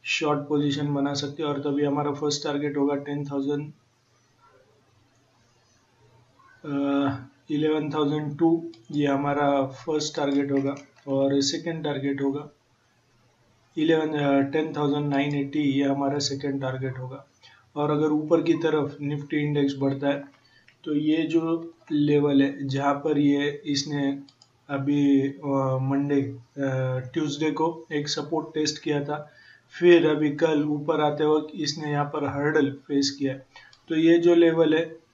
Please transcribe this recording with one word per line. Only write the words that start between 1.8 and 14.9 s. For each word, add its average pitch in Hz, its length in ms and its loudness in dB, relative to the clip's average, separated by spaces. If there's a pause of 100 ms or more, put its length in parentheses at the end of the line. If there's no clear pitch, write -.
हमारा 147 280 0
फर्स्ट 147 320 -4
टारगेट 143 340 -4
होगा 143 180 0
टेन 143 300 -6
थाउजेंड, 143 460 -4 (3000)
अ, 139 640 -2 (220)
इलेवन 151 380 0
थाउजेंड 151 500 -2
टू 165 260 2 (260)
ये 147 160 0
हमारा 143 580 2
फर्स्ट 151 500 -4
टारगेट 139 360 0
होगा 139 240 0 (320)
और 139 340 2
सेकंड 165 420 -4
टारगेट 139 380 -2
होगा 139 280 -2 (1300)
इलेवन, 156 320 2
अ, 143 320 2
टेन 156 360 0
थाउजेंड 147 320 0